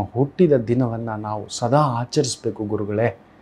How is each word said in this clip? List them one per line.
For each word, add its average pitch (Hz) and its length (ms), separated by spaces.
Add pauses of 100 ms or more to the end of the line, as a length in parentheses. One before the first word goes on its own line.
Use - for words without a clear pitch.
(120)
ಹುಟ್ಟಿದ 143 420
ದಿನವನ್ನ 117 560
ನಾವು 107 400
ಸದಾ 127 320
ಆಚರಿಸ್ಬೇಕು 120 840
ಗುರುಗಳೇ, 104 540 (220)